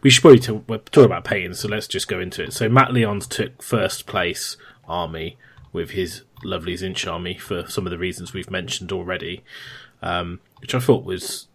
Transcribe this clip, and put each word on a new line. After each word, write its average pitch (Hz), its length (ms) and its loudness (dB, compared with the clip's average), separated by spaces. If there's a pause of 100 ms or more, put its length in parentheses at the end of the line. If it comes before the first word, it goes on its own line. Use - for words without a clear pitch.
we 139 80 6
should - 120 6
probably 135 180 12
t-, 120 120 -4 (160)
we're 110 100 -4
talking - 280 6
about 92 180 0
paintings, 90 360 -6
so - 80 -6
let's 104 200 -6
just - 200 -6
go 90 120 -6
into 90 240 -8
it. - 100 -10
So 113 160 -2
Matt 127 200 6
Leons 107 380 0
took - 340 -6
first - 440 -4
place - 520 -4 (300)
army 82 500 -6 (360)
with 82 180 -6
his 87 320 -6 (200)
lovely 90 320 -8
Zinch 92 360 -8
army 90 260 -8
for 87 300 -8
some 98 180 -6
of 87 60 -6
the 87 60 -8
reasons 90 360 -8
we've 92 180 -10
mentioned 90 400 -8
already, 90 520 -8 (580)
um, 87 380 -6 (220)
which - 140 -6
I 127 40 0
thought 123 240 2
was, - 520 -10